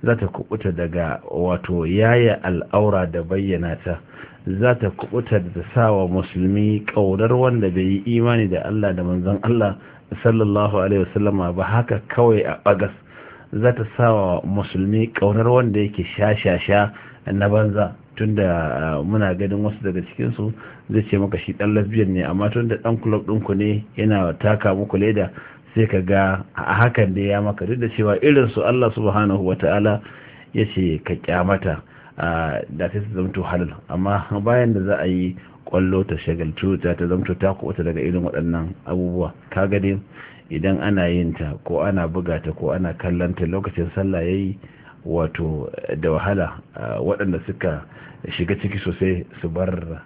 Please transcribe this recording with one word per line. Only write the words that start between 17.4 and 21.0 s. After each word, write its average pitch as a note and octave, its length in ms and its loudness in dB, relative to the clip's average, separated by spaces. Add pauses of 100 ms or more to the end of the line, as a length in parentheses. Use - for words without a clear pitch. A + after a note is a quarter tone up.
banza, G#2 460 2 (200)
tunda, G#2+ 300 0 (540)
ah, D2 40 -4
muna G2+ 300 2
ganin G2+ 300 -2
wasu G#2+ 180 -4
daga F#2 200 -4
cikinsu A2+ 520 -4 (380)
zai G#2+ 180 2